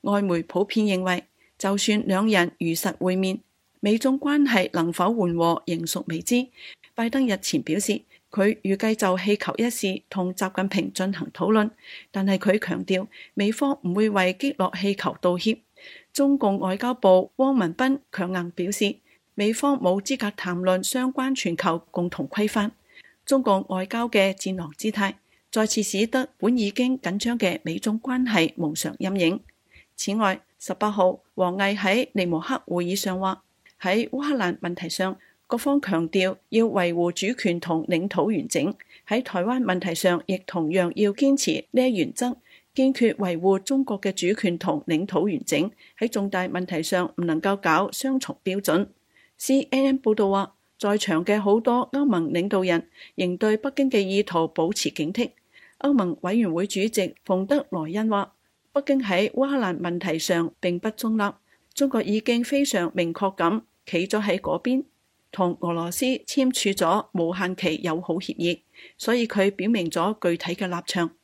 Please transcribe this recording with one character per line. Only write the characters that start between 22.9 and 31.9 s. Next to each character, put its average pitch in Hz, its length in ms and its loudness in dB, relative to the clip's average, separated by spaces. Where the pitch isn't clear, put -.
中 269 180 2
共 196 280 2
外 190 160 -4
交 233 200 -4
嘅 196 280 2
戰 185 220 -6
狼 165 200 -8
姿 220 140 -2
態， 196 240 -2
再 220 140 2
次 214 180 -2
使 202 240 0
得 262 300 -2
本 240 220 0
已 202 120 0
經 254 280 0
緊 180 180 -4
張 233 220 -2
嘅 190 240 0
美 170 160 -6
中 214 200 -2
關 254 280 -2
係 214 300 2
蒙 160 200 -2
上 - 200 -6
陰 190 200 -2
影。 175 240 2
此 - 200 -4
外， 202 260 0
十 - 160 -8
八 208 160 0
號， 185 300 2
王 180 180 0
毅 196 200 0
喺 202 380 2